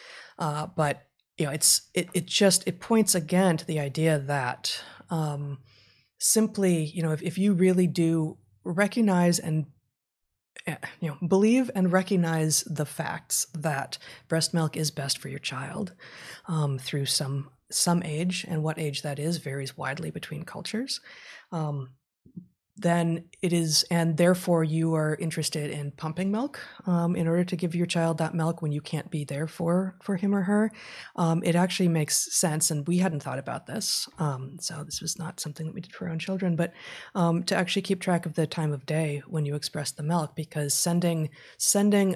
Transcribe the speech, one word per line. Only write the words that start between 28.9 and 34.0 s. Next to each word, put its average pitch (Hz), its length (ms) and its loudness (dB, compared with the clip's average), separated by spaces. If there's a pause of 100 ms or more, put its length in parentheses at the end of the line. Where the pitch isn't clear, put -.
be 147 140 -4
there 143 240 -4
for, 180 520 0
for 202 140 -2
him 196 180 0
or 202 100 2
her, 208 280 2 (460)
um, 165 280 2
it 170 120 2
actually 180 320 2
makes 160 440 0
sense. 156 380 0
And 147 160 -2
we 175 120 2
hadn't 170 220 2
thought 131 200 -6
about 127 260 -8
this. - 420 -4 (120)